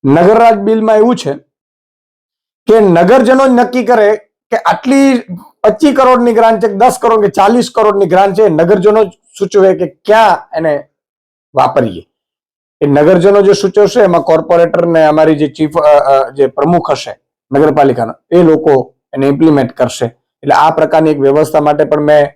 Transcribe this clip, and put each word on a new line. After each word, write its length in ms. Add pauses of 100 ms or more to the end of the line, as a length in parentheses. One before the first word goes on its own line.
નગર 340
રાજ 160
બિલમાં 420
એવું 200
છે 160 (1300)
કે 140
નગરજનો 680
જ 40
નક્કી 340
કરે 320 (340)
કે 60
આટલી 640 (440)
પચીસ 340
કરોડની 360
ગ્રાન્ટ 320
છે 40
કે 60
દસ 280
કરોડ 220
કે 40
ચાલીસ 460
કરોડની 320
ગ્રાન્ટ 320
છે, 100
નગરજનો 560
જ 60 (280)
સૂચવે 360
કે 120
ક્યાં 680
એને 320 (680)
વાપરીએ. 480 (800)
એ 60
નગરજનો 560
જે 100
સૂચવશે, 480
એમાં 200
કોર્પોરેટર 680
ને 180
અમારી 300
જે 120
ચીફ, 300
અ, 220
અ, 320
જે 160
પ્રમુખ 440
હશે 300 (320)
નગરપાલિકાનો, 600 (160)
એ 120
લોકો 520 (200)
એને 120
ઇમ્પ્લિમેન્ટ 460
કરશે. 340
એટલે 480
આ 160
પ્રકારની 400
એક 100
વ્યવસ્થા 400
માટે 240
પણ 160
મેં 340